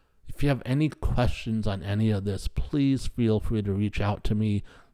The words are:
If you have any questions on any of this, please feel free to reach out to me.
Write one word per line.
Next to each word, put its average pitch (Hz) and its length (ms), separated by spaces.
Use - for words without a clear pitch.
If - 140
you 143 80
have 131 160
any 143 240
questions 110 760
on 98 160
any 104 260
of 101 140
this, 98 240
please 139 580
feel 110 340
free 110 220
to 101 120
reach 101 280
out 101 220
to - 100
me. 107 300